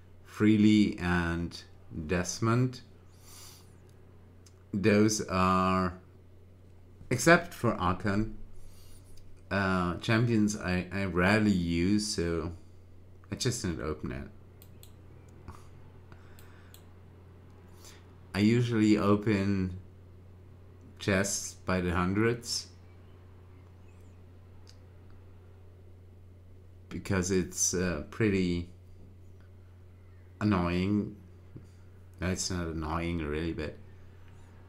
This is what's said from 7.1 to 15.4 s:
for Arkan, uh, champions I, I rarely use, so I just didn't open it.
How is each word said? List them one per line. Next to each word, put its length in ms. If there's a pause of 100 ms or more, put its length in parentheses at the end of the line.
for 220
Arkan, 580 (1160)
uh, 480
champions 600
I, 340
I 140
rarely 460
use, 560
so 440 (800)
I 40
just 260
didn't 200
open 300
it. 160 (4000)